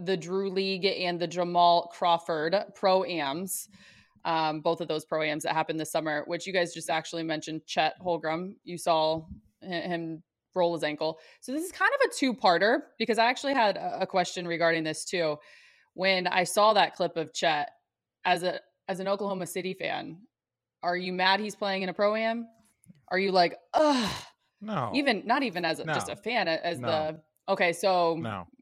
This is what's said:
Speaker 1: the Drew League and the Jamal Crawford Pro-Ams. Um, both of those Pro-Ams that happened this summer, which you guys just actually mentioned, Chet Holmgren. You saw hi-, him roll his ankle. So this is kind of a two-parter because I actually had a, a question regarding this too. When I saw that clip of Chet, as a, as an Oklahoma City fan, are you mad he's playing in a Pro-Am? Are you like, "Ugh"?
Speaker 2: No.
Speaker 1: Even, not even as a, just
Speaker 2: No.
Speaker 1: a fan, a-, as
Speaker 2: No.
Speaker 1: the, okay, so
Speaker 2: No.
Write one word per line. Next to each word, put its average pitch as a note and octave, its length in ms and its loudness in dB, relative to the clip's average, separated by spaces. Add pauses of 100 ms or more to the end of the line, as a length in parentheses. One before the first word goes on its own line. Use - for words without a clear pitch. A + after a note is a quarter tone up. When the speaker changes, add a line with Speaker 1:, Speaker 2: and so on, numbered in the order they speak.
Speaker 1:
the F#3+ 120 0
Drew F#3+ 340 -4
League F#3+ 340 -2
and F3 360 -2
the F3 80 0
Jamal F3 640 4
Crawford E3+ 640 0 (180)
Pro-Ams. F3+ 920 0 (560)
Um, D#3+ 380 0
both E3+ 180 0
of E3 80 -4
those D#3 160 -4
Pro-Ams D#3 400 -2
that D#3+ 80 -2
happened D#3+ 260 0
this D#3 140 -6
summer, D#3 340 -2
which E3+ 200 -6
you F#3+ 60 -8
guys F3 200 0
just - 180 -10
actually E3 320 -4
mentioned, D#3+ 440 -6
Chet D#3+ 340 0
Holmgren. E3+ 540 -4 (100)
You F3 140 -10
saw D#3+ 480 2 (360)
hi-, F#3 60 -14
him E3+ 540 -6 (340)
roll E3+ 180 2
his D#3 100 -4
ankle. D#3 340 -2 (220)
So - 120 -10
this D#4 120 -4
is F4+ 80 -10
kind G4 220 2
of C5+ 160 2
a - 40 -12
two-parter G#3+ 640 2 (200)
because A3 200 0
I A3+ 80 4
actually C4+ 280 0
had A3 220 4
a, F3 260 -4
a F#3+ 40 0
question F3+ 420 -2
regarding E3 360 2
this D#3 200 -6
too. D#3+ 320 0 (580)
When F#3 320 2
I F3+ 180 2
saw G#3 300 6
that F3+ 200 4
clip F3 220 -2
of D#3+ 180 -4
Chet, D#3 360 0 (540)
as F3+ 180 2
a, F3+ 180 -2 (280)
as F#3+ 120 -4
an F#3+ 80 -4
Oklahoma G3 380 -2
City F3+ 280 -6
fan, D3+ 440 -6 (640)
are F3 140 -2
you F#3 160 -4
mad F#3 280 2
he's G#3+ 160 -6
playing G3 260 -4
in F#3 60 -2
a F3 60 -6
Pro-Am? A3 540 0 (600)
Are F#3 100 0
you F#3+ 140 2
like, F3 240 4 (180)
"Ugh"? C#4 360 4 (500)
Speaker 2:
No. F#3+ 340 -4
Speaker 1:
Even, B3+ 320 0
not B3+ 160 2
even F3+ 220 -4
as E3 160 0
a, B2+ 40 -8
just D3+ 240 -2
Speaker 2:
No. - 60 -6
Speaker 1:
a - 20 -8
fan, G#3+ 320 -2
a-, D#3+ 40 0 (120)
as E3+ 140 -4
Speaker 2:
No. B2 100 -4 (580)
Speaker 1:
the, F#3+ 60 -2
okay, F#3 200 2
so F3 460 2
Speaker 2:
No. G#2 280 -6 (160)